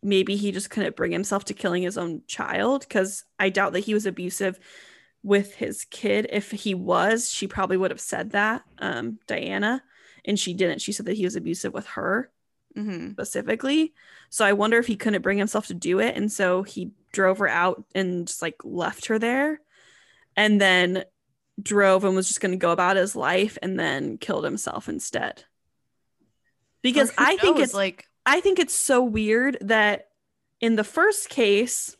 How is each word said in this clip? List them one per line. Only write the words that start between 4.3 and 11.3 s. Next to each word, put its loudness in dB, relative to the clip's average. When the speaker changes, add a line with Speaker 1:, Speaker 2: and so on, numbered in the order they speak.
Speaker 1:
with 2
his -6
kid. 0
If -4
he -6
was, 2
she -6
probably -2
would 0
have -10
said -6
that, 0
um, -6
Diana, -2
and 0
she -4
didn't. 0
She -6
said -8
that -2
he -2
was -4